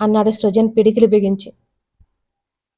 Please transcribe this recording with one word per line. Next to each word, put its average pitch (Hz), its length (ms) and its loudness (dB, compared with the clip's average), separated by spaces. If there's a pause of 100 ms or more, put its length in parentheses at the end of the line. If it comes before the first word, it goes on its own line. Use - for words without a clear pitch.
అన్నాడు 214 300 0
సృజన్ 220 460 -2
పిడికిలి 220 300 2
బిగించి. 196 460 -2 (1300)